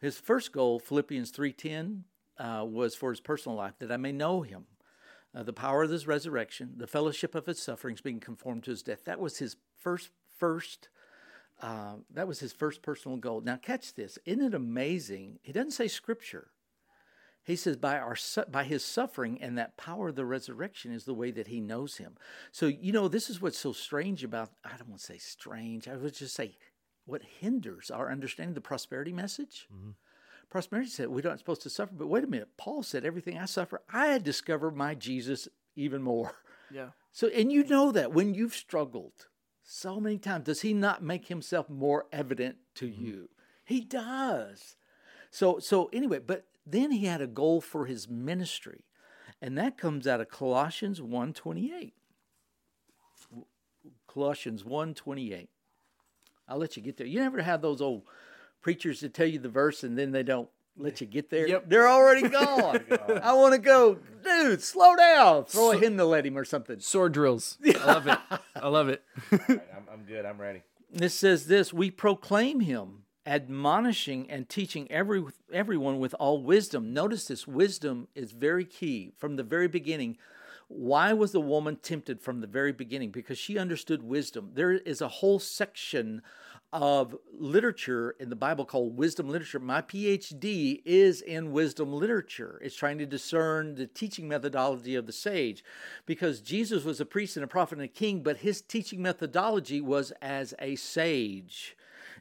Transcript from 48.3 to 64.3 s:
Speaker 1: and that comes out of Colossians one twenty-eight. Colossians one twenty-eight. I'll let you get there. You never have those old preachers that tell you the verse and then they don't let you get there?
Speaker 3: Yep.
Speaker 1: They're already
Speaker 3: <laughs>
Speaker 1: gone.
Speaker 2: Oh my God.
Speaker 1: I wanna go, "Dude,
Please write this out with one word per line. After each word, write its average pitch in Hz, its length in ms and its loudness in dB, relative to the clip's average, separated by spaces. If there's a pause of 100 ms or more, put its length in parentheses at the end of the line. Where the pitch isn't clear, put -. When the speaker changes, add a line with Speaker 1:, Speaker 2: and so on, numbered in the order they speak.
Speaker 1:
and 131 180 -8
that 247 200 -2
comes 147 280 -4
out 123 140 2
of 113 80 -8
Colossians 156 760 -2
one 123 300 -6
twenty-eight. 190 640 -10 (2250)
Colossians 135 560 -4
one 151 300 -6
twenty-eight. 120 560 -10 (960)
I'll 131 100 -6
let 160 180 -6
you 107 60 -14
get 123 140 -10
there. 120 100 -8
You 170 140 -2
never 262 220 -2
have 165 180 0
those 147 200 0
old 131 220 -2 (600)
preachers 165 380 -2
that 147 140 -10
tell 165 120 2
you 156 120 0
the 127 100 -8
verse 139 340 2
and 123 160 -4
then 139 140 -2
they 135 100 0
don't 123 260 -2 (280)
let 143 240 -6
you 123 60 -8
get 139 240 -6
there? 156 160 2
Speaker 3:
Yep. 185 220 2
Speaker 1:
They're 233 200 10
already 262 400 10
Speaker 3:
<laughs> - 0 -
Speaker 1:
gone. 277 160 4 (160)
Speaker 2:
Oh 170 120 4 (160)
my 247 80 4
God. - 140 0 (120)
Speaker 1:
I 233 120 6
wanna 262 240 10
go, 233 400 10 (260)
"Dude, 320 380 6